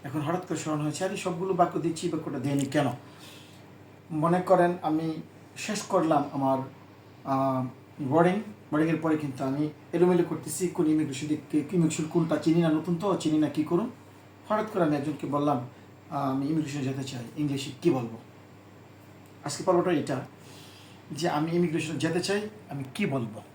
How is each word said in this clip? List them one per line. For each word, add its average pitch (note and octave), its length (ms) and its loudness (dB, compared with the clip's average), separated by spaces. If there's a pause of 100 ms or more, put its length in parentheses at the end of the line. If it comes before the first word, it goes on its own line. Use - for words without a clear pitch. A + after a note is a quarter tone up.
এখন C#3+ 160 -4
হঠাৎ E3+ 260 -2
করে D#3+ 120 -4
স্মরণ D3+ 220 -2
হয়েছে, D3+ 240 -2
আরে G#3 120 -2
সবগুলো F#3 380 -2
বাক্য E3+ 260 2
দিচ্ছি, E3 280 -2
বাক্যটা D3+ 300 -4
দেয়নি C#3 260 0
কেন? C#3 220 2 (1200)
মনে E3+ 300 4
করেন F3+ 420 4
আমি D#3+ 400 -2 (340)
শেষ - 260 -6
করলাম D#3+ 500 2
আমার, C3+ 260 2 (680)
আহ, C3+ 420 0 (360)
বোর্ডিং, E3+ 380 4 (300)
বোর্ডিংয়ের D#3+ 260 2
পরে D#3 200 0
কিন্তু C#3 280 -6
আমি C#3+ 260 -2 (220)
এলোমেলো F3 320 4
করতেছি, - 440 -4
কোন E3+ 180 0
ইমিগ্রেশন D3+ 400 0
দিক, - 280 -4
ইমিগ্রেশন D#3+ 500 2
কোনটা D#3+ 320 0
চিনি E3 260 4
না, E3 60 4
নতুন D#3 280 2
তো G3 200 0
চিনি D#3 220 2
না, D3+ 100 4
কী D3+ 160 -2
করুন? G3+ 260 0 (580)
হঠাৎ G#3+ 240 0
করে F#3 100 0
আমি D3+ 140 4
একজনকে C#3+ 300 -4
বললাম, C#3 420 0 (420)
আহ, C#3 200 -2
"আমি C#3 160 -2
ইমিগ্রেশন D3 340 -2
যেতে C3 240 -4
চাই, A#2+ 200 -8 (120)
ইংলিশে C#3 340 -2 (120)
কী E3+ 80 6
বলবো?" A#2 280 -2 (1300)
আজকে - 180 -8
পর্বটা F3 300 4
এটা C3+ 340 -2 (840)
যে D#3+ 160 -2
আমি D#3 240 0
ইমিগ্রেশনে D#3+ 460 0
যেতে E3 220 0
চাই, G3+ 280 -2 (200)
আমি C#3 160 -8 (100)
কী G#3 120 -2
বলবো? B2 360 -4 (120)